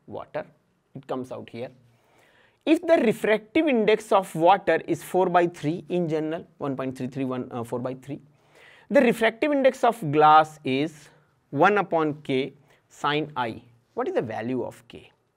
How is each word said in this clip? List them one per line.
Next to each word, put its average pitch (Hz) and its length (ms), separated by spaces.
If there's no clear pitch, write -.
water, - 380
it 139 120
comes 127 240
out 110 180
here. 120 220
If 311 160
the 330 140
refractive 220 720
index 214 420
of 190 240
water 170 520
is 156 160
four 185 280
by 175 160
three 170 420
in 180 200
general, 156 380
one 139 180
point 131 220
three 127 80
three 135 180
one, 127 280
uh, 123 100
four 120 160
by 127 160
three, 139 260
the 247 100
refractive 226 520
index 269 320
of 214 280
glass 151 520
is 135 440
one 180 280
upon 160 440
K 135 300
sine 147 460
I. 120 280
What 254 140
is 370 60
the 262 80
value 113 400
of - 260
K? 80 220